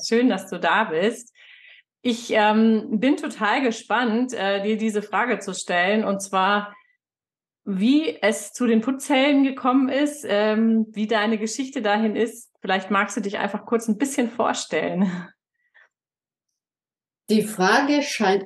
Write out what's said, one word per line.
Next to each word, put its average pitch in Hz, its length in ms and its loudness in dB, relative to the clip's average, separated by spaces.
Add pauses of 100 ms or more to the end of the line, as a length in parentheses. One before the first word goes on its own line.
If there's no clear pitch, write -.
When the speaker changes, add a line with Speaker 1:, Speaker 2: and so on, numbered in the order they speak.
Speaker 1:
Schön, 240 220 4
dass - 220 -2
du 180 100 -8
da 170 240 2
bist. 190 500 -2 (680)
Ich, 233 300 -4
ähm, 214 680 4
bin 277 160 2
total 226 460 -2
gespannt, 233 720 -2
äh, 196 280 -2
dir 214 140 0
diese 214 260 -2
Frage 208 380 -2
zu 185 140 -10
stellen, 185 500 0
und 196 180 -2
zwar, 202 540 0 (880)
wie 233 580 0
es 220 300 0
zu 247 160 -2
den 226 140 4
Putzhelden 269 640 2
gekommen 262 420 2
ist, 294 400 -2
ähm, 220 600 2
wie 214 180 -4
deine 214 300 0
Geschichte 240 440 -6
dahin 208 360 0
ist. 220 420 -4
Vielleicht 190 320 -2
magst 202 240 0
du 233 60 -4
dich 196 160 -6
einfach 208 280 -4
kurz 226 220 -2
ein 208 100 0
bisschen 269 320 -2
vorstellen. 175 800 -2 (2250)
Speaker 2:
Die 208 140 4
Frage 277 580 2
scheint 196 440 0